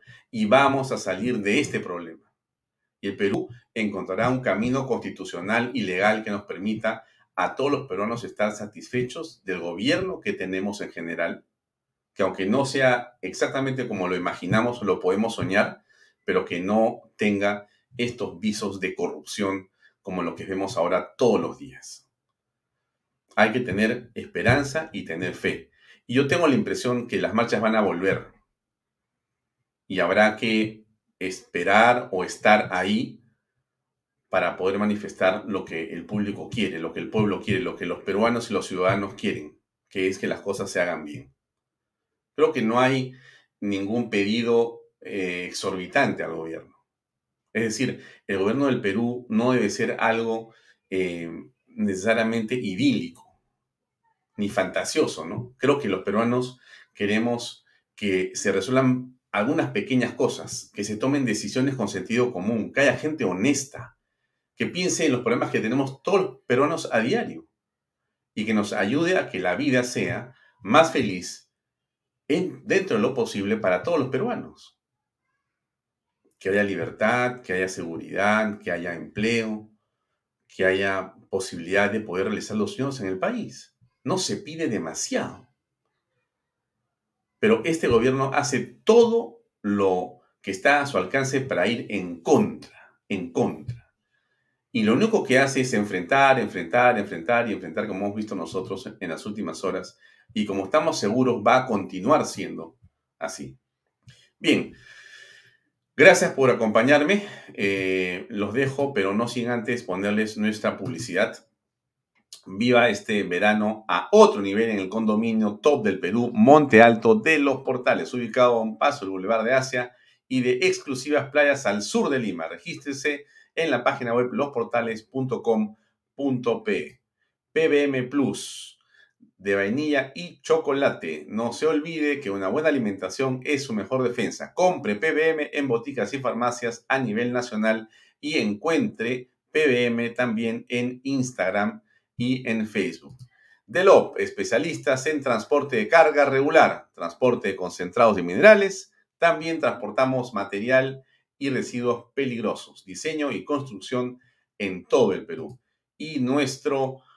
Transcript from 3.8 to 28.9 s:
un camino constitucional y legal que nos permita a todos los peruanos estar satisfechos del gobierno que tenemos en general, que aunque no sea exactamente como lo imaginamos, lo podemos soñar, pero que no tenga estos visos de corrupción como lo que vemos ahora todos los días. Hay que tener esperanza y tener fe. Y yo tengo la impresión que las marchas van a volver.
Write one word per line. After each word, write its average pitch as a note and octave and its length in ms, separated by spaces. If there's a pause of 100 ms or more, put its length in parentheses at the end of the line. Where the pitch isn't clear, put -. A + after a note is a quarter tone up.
un B2+ 120
camino B2 460
constitucional G#2+ 840
y B2+ 100
legal G2+ 420
que G#2+ 60
nos G2+ 120
permita A2 600 (320)
a F2+ 180
todos C3+ 160
los - 180
peruanos A2 360
estar G#2+ 280
satisfechos - 920
del F2+ 160
gobierno D3 600
que G2+ 140
tenemos F#2+ 460
en F2+ 100
general, E2 560 (680)
que G2 120
aunque F#2 200
no B2+ 220
sea C3 560
exactamente C3 640
como F#2 200
lo F2+ 80
imaginamos, F#2+ 640
lo F#2+ 180
podemos G#2+ 360
soñar, F#2+ 460 (420)
pero F#2 200
que F2 160
no A2 560
tenga G2+ 520 (280)
estos G2 440
visos G2+ 400
de F#2 140
corrupción F#2+ 760 (320)
como F2+ 200
lo E2 120
que - 100
vemos F#2+ 320
ahora F2 400
todos G#2+ 240
los D#2 160
días. - 520 (1300)
Hay A2 160
que B2+ 80
tener G#2+ 540
esperanza C3 800
y F#2 120
tener E2+ 300
fe. - 360 (360)
Y A#2+ 80
yo C3+ 120
tengo F3 220
la B2 80
impresión A#2 500
que G2 140
las F2 120
marchas A#2 280
van A2 160
a G#2+ 40
volver. F2+ 520 (1500)